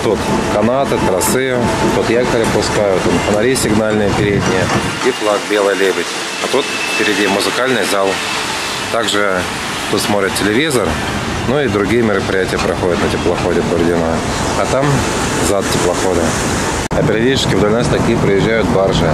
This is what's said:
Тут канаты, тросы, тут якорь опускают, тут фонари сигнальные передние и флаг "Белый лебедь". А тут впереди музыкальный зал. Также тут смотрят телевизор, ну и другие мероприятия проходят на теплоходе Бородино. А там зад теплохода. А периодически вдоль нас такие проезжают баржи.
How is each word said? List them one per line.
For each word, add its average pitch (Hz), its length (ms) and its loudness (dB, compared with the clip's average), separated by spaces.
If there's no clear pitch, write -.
Тут 104 160 0
канаты, 120 440 0
тросы, 127 480 0
тут 104 140 0
якорь 120 340 2
опускают, 101 600 2
тут 90 100 2
фонари 107 260 2
сигнальные 107 640 2
передние 92 460 0
и 123 60 2
флаг 104 280 0
"Белый 101 260 2
лебедь". 92 300 2
А - 80 -4
тут 139 140 0
впереди 101 320 0
музыкальный 101 640 0
зал. 98 200 2
Также 101 480 0
тут 107 120 0
смотрят 101 340 0
телевизор, 117 520 0
ну 127 120 0
и 143 80 0
другие 104 360 2
мероприятия 95 560 0
проходят 90 420 0
на - 80 0
теплоходе 85 520 0
Бородино. 85 340 2
А 101 120 0
там 135 140 2
зад 98 220 0
теплохода. 90 500 0
А - 100 0
периодически 123 540 2
вдоль 104 160 2
нас 117 160 2
такие 113 300 2
проезжают 101 520 2
баржи. 92 440 2